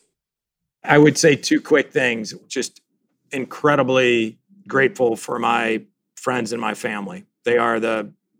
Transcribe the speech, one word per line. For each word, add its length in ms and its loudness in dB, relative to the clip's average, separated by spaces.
I 140 4
would 180 6
say 200 4
two 240 -2
quick 320 0
things. 420 -2
Just 320 -8
incredibly 1080 0
grateful 480 0
for 220 -8
my 440 -2
friends 360 -4
and 80 -8
my 140 -4
family. 500 -10
They 140 0
are 220 0
the 320 -4